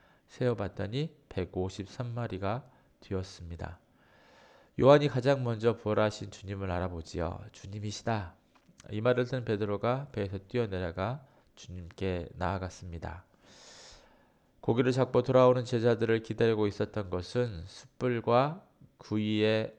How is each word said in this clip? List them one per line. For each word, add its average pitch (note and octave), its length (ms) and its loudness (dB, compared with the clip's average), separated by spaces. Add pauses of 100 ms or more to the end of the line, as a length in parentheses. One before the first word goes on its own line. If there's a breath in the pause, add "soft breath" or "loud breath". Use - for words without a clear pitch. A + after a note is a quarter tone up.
(300 soft breath)
세어봤더니 A2 840 -2 (140)
백오십삼 F#2+ 840 -4
마리가 G#2+ 520 -4 (360 soft breath)
되었습니다. E2+ 800 -8 (1000 loud breath)
요한이 C#3+ 300 8
가장 B2+ 340 2
먼저 A#2 320 2
부활하신 G#2+ 560 0
주님을 G2 400 -6
알아보지요. F2 680 -4 (100)
"주님이시다." G#2 840 -6 (560)
이 G#2+ 100 -4
말을 B2 240 2
들은 B2 200 -6
베드로가 A2 680 -2
배에서 G2 280 -4
뛰어내려가 G2 840 -4 (300 soft breath)
주님께 F2+ 800 -6
나아갔습니다. F2 880 -6 (1400 loud breath)
고기를 B2 320 2
잡고 B2 320 2
돌아오는 B2+ 400 6
제자들을 A2+ 600 2
기다리고 A2 440 2
있었던 G#2 420 -4
것은 F#2 560 -4
숯불과 B2 1000 0 (320)
그 - 200 -2
위에 G#2+ 600 2